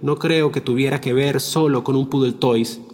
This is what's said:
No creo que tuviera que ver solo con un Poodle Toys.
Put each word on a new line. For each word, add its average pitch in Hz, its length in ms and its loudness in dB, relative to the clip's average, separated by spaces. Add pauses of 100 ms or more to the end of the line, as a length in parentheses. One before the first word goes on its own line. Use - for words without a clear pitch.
No 147 180 0
creo 160 340 2
que 143 100 -4
tuviera 131 400 0
que 127 100 -2
ver 135 300 2
solo 143 420 0
con 135 120 0
un 135 120 0
Poodle 131 240 0
Toys. 117 480 0 (140)